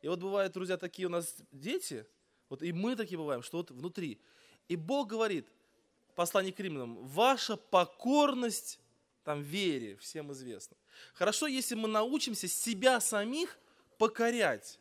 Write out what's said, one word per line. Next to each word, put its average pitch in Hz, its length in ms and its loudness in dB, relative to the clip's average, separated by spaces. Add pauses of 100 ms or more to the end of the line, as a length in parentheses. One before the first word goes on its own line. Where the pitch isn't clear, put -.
И 147 40 -4
вот 175 100 -2
бывают, 196 340 0
друзья, 185 240 -2
такие 180 320 -6
у - 20 -2
нас 170 240 -4 (160)
дети, 143 540 -6 (460)
вот 139 120 -8
и 170 120 -2
мы 214 200 0
такие 190 220 -6
бываем, 147 260 -2
что - 140 -10
вот 170 140 -6
внутри. 151 500 -8 (480)
И 175 80 -2
Бог 220 320 0
говорит 208 380 0 (640)
в - 20 -20
послании 190 380 2
к 185 100 -10
Римлянам: 127 460 -6
«Ваша 220 500 4
покорность, 247 1200 4 (420)
там, 147 180 -2
вере, 143 560 -2
всем 147 360 -10
известно». 127 440 -12 (380)
Хорошо, 214 320 2
если 262 280 -2
мы 220 140 -2
научимся 220 600 0
себя 233 520 4
самих 240 580 -2 (380)
покорять 220 840 2